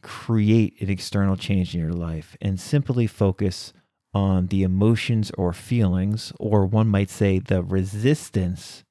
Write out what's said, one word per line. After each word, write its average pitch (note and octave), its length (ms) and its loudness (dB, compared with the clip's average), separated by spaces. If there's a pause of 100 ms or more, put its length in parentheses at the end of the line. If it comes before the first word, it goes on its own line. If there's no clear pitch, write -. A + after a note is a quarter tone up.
create A2 800 2
an G2 80 -4
external G2 480 0
change F#2 360 -2
in F2 60 -4
your D#2+ 140 -4
life E2 480 -8
and G2 180 -2
simply B2 480 0
focus G2 640 -2 (420)
on F#2+ 340 2
the F#2+ 160 0
emotions G#2+ 760 2
or F2 160 0
feelings, G2+ 880 0
or G#2 240 2
one A2 240 2
might G2+ 200 2
say F#2+ 300 2
the F#2 240 0
resistance F#2+ 1300 -2